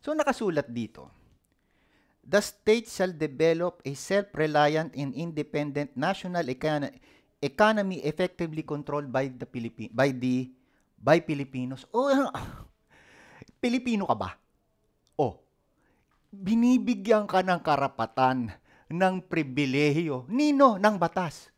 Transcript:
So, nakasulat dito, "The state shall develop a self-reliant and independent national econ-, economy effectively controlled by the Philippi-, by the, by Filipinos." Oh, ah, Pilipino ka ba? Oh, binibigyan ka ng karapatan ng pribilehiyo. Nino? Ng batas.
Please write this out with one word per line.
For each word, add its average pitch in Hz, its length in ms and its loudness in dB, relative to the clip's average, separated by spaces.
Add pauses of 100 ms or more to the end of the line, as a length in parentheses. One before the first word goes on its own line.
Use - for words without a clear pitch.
So, 294 80 -4
nakasulat 233 560 -2
dito, 113 400 -10 (1120)
"The 165 200 2
state 220 480 0
shall 185 280 -2
develop 160 640 0
a 139 160 -8
self-reliant 156 960 0
and 139 240 -6
independent 147 800 -6
national 180 560 -2
econ-, 147 400 -2 (480)
economy 208 640 2
effectively 160 560 -4
controlled 147 480 -6
by 131 240 -2
the 123 160 -14
Philippi-, 117 400 -8
by 135 240 2
the, 127 400 -2 (480)
by 156 240 4
Filipinos." 131 640 -8
Oh, 269 240 2
ah, - 560 -2 (880)
Pilipino 240 480 -2
ka 127 160 0
ba? 92 160 -8 (800)
Oh, 110 240 0 (880)
binibigyan 214 960 2
ka 190 160 2
ng 185 240 0
karapatan 131 880 0 (400)
ng 185 220 2 (180)
pribilehiyo. 143 960 0
Nino? 269 480 4
Ng 208 240 2
batas. 175 580 -4